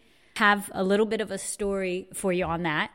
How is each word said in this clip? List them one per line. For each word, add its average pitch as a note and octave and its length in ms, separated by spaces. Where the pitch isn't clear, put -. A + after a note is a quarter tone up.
have G#3 380
a F#3+ 100
little G3+ 220
bit G#3+ 160
of F#3+ 80
a G3 80
story F#3+ 760
for F#3+ 220
you F3+ 100
on E3 200
that. E3 300